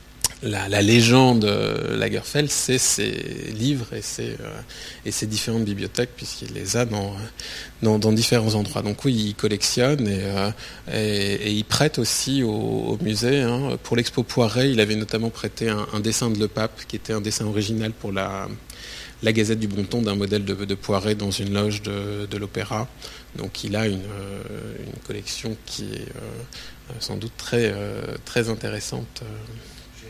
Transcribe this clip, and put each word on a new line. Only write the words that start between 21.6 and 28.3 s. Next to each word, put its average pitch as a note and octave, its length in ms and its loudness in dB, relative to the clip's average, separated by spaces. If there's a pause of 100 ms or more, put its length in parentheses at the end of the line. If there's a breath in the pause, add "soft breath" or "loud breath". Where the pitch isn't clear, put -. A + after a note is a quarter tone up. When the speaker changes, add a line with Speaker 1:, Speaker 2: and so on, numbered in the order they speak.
Speaker 1:
de, G#2 420 -4
de G#2 120 -6
l'Opéra. G#2 500 -4 (500 loud breath)
Donc G2 260 -8
il G#2 140 -2
a A2 100 2
une, G2+ 60 2
euh, G2 480 -8 (440)
une - 220 -10
collection G#2+ 480 -6 (100)
qui - 180 -8
est, G#2+ 340 -8
euh, A2+ 800 -12
sans - 160 -6
doute G#2+ 220 -6
très, A#2 360 2
euh, G2+ 280 -4 (240)
très A2+ 240 0